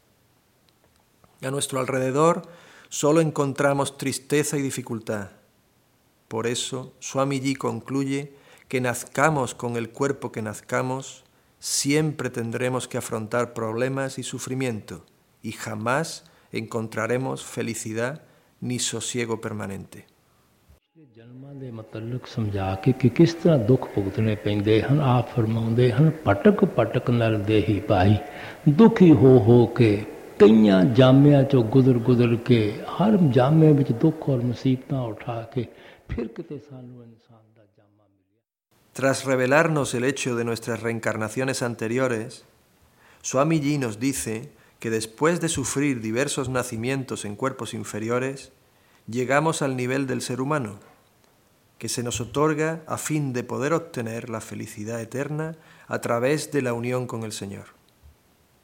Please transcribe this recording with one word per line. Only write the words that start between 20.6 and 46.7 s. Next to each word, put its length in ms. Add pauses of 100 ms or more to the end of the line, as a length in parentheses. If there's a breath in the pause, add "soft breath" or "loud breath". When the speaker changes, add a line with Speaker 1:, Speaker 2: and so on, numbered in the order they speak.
Speaker 2:
ਜਨਮਾਂ 380
ਦੇ 160
ਮੁਤਲਕ 560
ਸਮਝਾ 480
ਕੇ 180
ਕਿ 160
ਕਿਸ 260
ਤਰ੍ਹਾਂ 240
ਦੁੱਖ 360
ਭੁਗਤਣੇ 400 (100)
ਪੈਂਦੇ 380
ਹਨ, 180
ਆਪ 340
ਫਰਮਾਉਂਦੇ 580
ਹਨ, 180 (160)
"ਭਟਕ 380
ਭਟਕ 460
ਨਰ 280
ਦੇਹੀ 420
ਪਾਈ।" 360 (520 loud breath)
ਦੁਖੀ 440
ਹੋ 340
ਹੋ 200
ਕੇ 380 (340)
ਕਈਆਂ 460
ਜਾਮਿਆਂ 600
ਚੋਂ 200
ਗੁਜ਼ਰ 340
ਗੁਜ਼ਰ 380
ਕੇ, 240 (360)
ਹਰ 200 (140)
ਜਾਮੇ 420
ਵਿੱਚ 200
ਦੁੱਖ 360
ਔਰ 120
ਮੁਸੀਬਤਾਂ 600
ਉਠਾ 420
ਕੇ, 240 (420 loud breath)
ਫਿਰ 200
ਕਿਤੇ 300 (120)
ਸਾਨੂੰ 340
ਇਨਸਾਨ 380 (140)
ਦਾ 100 (100)
ਜਾਮਾ 280
ਮਿਲਿਆ। 360 (540)
Speaker 1:
Tras 300
revelarnos 720
el 100
hecho 320
de 80
nuestras 380
reencarnaciones 800
anteriores, 840 (800 soft breath)
Swami 440
Ji 100
nos 220
dice 400 (420 soft breath)
que 100
después 500
de 80
sufrir 520
diversos 480
nacimientos 760